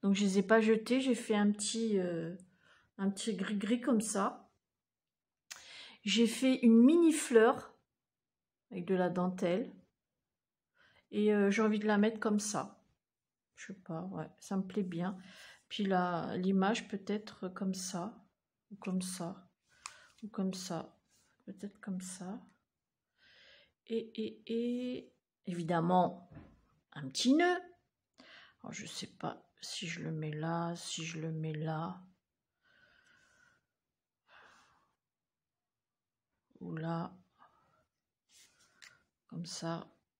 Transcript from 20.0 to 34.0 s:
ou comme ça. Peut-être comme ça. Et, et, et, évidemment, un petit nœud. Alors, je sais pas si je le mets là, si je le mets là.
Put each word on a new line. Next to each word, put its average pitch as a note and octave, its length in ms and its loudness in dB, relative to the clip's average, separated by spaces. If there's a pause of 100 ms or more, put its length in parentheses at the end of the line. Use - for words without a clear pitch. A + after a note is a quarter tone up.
ou G#3+ 60 -14
comme F#3+ 260 -4
ça. - 420 -8 (520)
Peut-être G3 320 -14
comme F#3 220 -8
ça. F#3 400 -12 (1400)
Et, A3+ 260 -4 (100)
et, A3 260 -8
et, A#3+ 680 -4 (320)
évidemment, F3 840 2 (600)
un - 160 -10
petit C4 260 2
nœud. F4 240 4 (1000)
Alors, - 140 -16
je - 120 -12
sais - 220 -12
pas - 420 -10 (120)
si - 260 -10
je E3 140 -8
le D#3+ 100 -6
mets D#3 220 -6
là, E3+ 420 -4
si E3 300 -8
je E3 160 -8
le D#3+ 100 -6
mets D#3 220 -4
là. D#3+ 500 -6 (4000)